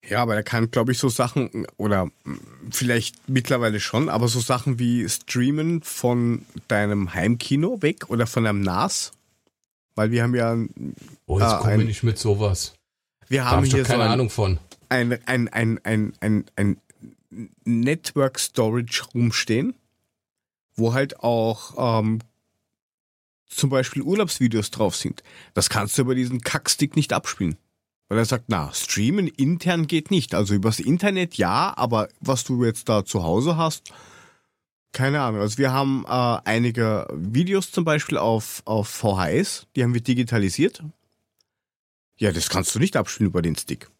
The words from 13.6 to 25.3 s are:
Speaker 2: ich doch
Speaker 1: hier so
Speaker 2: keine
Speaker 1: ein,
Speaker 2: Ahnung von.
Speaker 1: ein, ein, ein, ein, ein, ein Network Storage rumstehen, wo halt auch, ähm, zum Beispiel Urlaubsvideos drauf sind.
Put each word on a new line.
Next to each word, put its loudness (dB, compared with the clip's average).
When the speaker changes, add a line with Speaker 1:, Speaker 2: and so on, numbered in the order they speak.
Speaker 2:
ich 2
doch 4
Speaker 1:
hier 2
so 0
Speaker 2:
keine 4
Speaker 1:
ein, 2
Speaker 2:
Ahnung 2
von. 0
Speaker 1:
ein, 2
ein, 0
ein, 0
ein, 0
ein, 0
ein 0
Network 0
Storage -2
rumstehen, 0
wo 2
halt -2
auch, 0
ähm, 0
zum -2
Beispiel 0
Urlaubsvideos 0
drauf 0
sind. -6